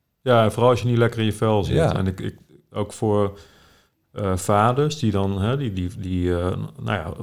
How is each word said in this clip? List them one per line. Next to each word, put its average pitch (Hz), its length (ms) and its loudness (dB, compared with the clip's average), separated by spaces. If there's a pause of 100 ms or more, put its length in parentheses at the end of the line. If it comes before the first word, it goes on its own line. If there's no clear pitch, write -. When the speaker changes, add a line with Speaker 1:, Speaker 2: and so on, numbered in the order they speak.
(220)
Speaker 1:
Ja, 117 220 6
en 104 80 2
vooral 120 180 4
als 117 100 2
je 117 80 -4
niet 120 100 2
lekker 117 220 2
in 110 40 2
je 107 80 0
vel 107 320 2
zit. - 100 -2
Speaker 2:
Ja. 160 220 2
Speaker 1:
En 95 100 0
ik, 95 140 -4
ik, 98 160 -8 (340)
ook 101 220 -6
voor, 101 460 0 (760)
eh, 98 240 -2
vaders 123 600 2
die 110 120 0
dan, 98 320 -2
hè, 120 140 0
die, 131 160 -6
die, 90 260 -4
die, 90 400 -2
eh, 90 180 -2 (260)
nou 110 160 -4
ja, 80 140 -8 (100)